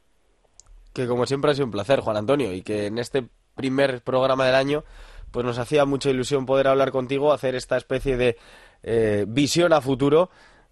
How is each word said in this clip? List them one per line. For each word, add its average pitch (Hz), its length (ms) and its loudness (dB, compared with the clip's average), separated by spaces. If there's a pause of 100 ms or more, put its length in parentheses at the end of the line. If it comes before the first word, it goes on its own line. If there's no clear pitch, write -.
(920)
Que 127 140 -6
como 123 180 0
siempre 139 260 0
ha - 20 4
sido 139 120 -2
un 110 60 -4
placer, 104 280 0
Juan 110 180 -2
Antonio, 110 360 0
y 92 80 -8
que 104 260 -4
en 107 100 -6
este 120 260 -4 (320)
primer 131 460 0
programa 131 440 2
del 127 100 4
año, 139 280 0 (480)
pues 120 140 -4
nos 120 140 -4
hacía 143 260 2
mucha 139 240 0
ilusión 131 360 0
poder 135 220 2
hablar 135 240 2
contigo, 135 420 0
hacer 131 220 -2
esta 127 220 -4
especie 131 400 -4
de, 123 200 0 (460)
eh, 107 440 0
visión 147 460 2
a 147 80 4
futuro. 139 480 2 (420)